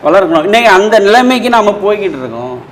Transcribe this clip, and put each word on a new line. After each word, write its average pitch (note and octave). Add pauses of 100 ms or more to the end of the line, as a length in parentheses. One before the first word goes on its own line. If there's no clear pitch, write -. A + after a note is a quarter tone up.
வளர்க்கணும். E3
இன்னைக்கு A3+
அந்த G#3+ (140)
நிலைமைக்கு B3
நாம G#3 (100)
போய்கிட்டு G3+
இருக்கோம். B2 (160)